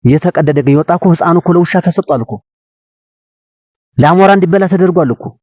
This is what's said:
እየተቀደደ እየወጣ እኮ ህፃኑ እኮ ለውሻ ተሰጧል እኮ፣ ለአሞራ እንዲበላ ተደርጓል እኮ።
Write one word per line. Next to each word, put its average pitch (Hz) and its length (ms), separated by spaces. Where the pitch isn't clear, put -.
እየተቀደደ 147 560
እየወጣ 139 320
እኮ 175 160
ህፃኑ 170 280
እኮ 175 140
ለውሻ 175 320
ተሰጧል 160 380
እኮ፣ - 120
ለአሞራ 175 320
እንዲበላ 196 360
ተደርጓል 175 440
እኮ። - 140